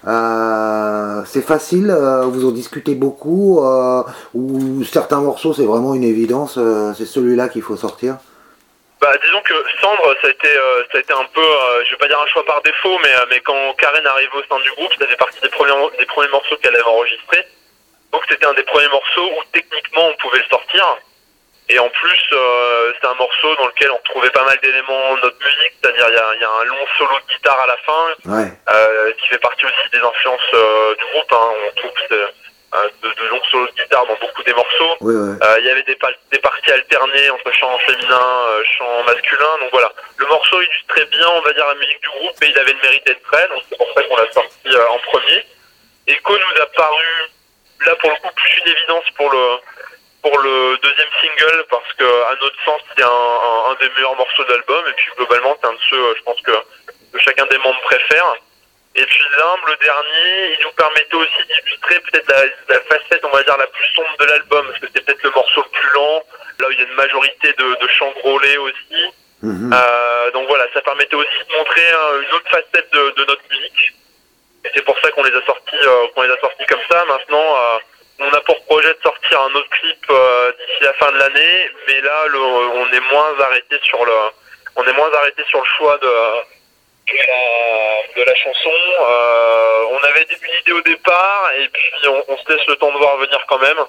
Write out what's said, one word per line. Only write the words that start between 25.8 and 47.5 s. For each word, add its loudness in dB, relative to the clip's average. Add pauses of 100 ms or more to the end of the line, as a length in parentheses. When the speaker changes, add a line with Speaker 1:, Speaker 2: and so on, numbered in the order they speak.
Speaker 2:
c'est-à-dire 2
il 0
y 4
a, 0
il -6
y -2
a -2
un 0
long -4 (120)
solo 0
de -4
guitare 2
à 0
la 0 (100)
fin, 0 (240)
Speaker 1:
Ouais. -2 (180)
Speaker 2:
euh, 4
qui -4
fait 0
partie -2
aussi -2
des 2
influences, -2
euh, 4
du -8 (100)
groupe, -2
hein. 4 (160)
On -6
trouve, -8 (200)
euh, -4 (120)
de, -6
de -6
longs -4
solos 0
de -8
guitare 0
dans -4
beaucoup -10
des 0
morceaux. 0
Speaker 1:
Ouais, 0
ouais. -2
Speaker 2:
Euh, 4
il -2
y 2
avait 0
des -4
pa-, -4 (220)
des 0
parties 0
alternées 2
entre -4
chant 0 (100)
féminin, 2 (240)
euh, 0 (140)
chant -2
masculin. 2
Donc -6
voilà, 4 (280)
le -2
morceau 2
illustrait -2 (100)
bien, 4
on 2
va 2
dire, 0
la 0
musique -6
du -6
groupe, -8
mais 4
il 4
avait 2
le -4
mérite 2
d'être -2
prêt, 2
donc -8
c'est -10
pour 2
ça 4
qu'on 0
l'a 2
sorti, -2
euh, 4
en -2 (100)
premier. 2 (680)
Echo 0
nous 0
a 2 (100)
paru, 0 (800)